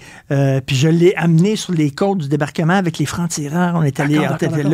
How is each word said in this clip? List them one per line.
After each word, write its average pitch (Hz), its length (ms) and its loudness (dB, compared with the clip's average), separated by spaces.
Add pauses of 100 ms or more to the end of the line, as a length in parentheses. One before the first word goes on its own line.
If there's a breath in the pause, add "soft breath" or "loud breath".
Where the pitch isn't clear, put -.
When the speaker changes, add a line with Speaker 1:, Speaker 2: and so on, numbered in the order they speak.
(320 loud breath)
Speaker 1:
Euh, 139 280 2
puis 135 160 -4
je 151 140 2
l'ai 170 260 4
amené 170 400 2
sur - 160 -8
les 151 200 0
côtes 196 260 -2
du 143 100 -4
débarquement 156 460 -2
avec 180 240 0
les 151 80 -2
francs-tireurs. 170 680 -4
On 165 80 0
est 139 180 0
allé, 147 140 0
Speaker 2:
D'accord, 143 160 0
Speaker 1:
on - 40 -2
était 165 120 -2
Speaker 2:
d'accord, 151 160 -2
Speaker 1:
là. 143 100 0